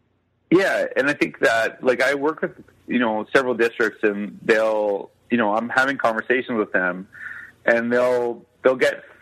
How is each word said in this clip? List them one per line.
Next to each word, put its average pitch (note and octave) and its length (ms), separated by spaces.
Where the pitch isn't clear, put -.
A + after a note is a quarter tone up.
Yeah, D#3+ 360
and C3+ 140
I D3 40
think - 260
that, A2+ 440
like, B2 180
I C3+ 140
work D3 260
with, F3 120
you A#2+ 120
know, A2 360
several B2+ 180
districts, A2+ 500
and G2+ 380
they'll, G#2+ 720
you B2 80
know, G#2 160
I'm A2+ 160
having C3 280
conversations A#2+ 600
with G#2 140
them, F#2 360
and A#2 280
they'll, B2 500
they'll C3 120
get - 280